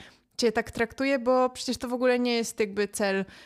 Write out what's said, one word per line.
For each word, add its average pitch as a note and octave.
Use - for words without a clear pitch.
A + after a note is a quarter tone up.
cię A3+
tak A3+
traktuję, C4+
bo B3+
przecież B3
to C4
w A#3+
ogóle B3
nie B3
jest A3+
jakby G3+
cel G3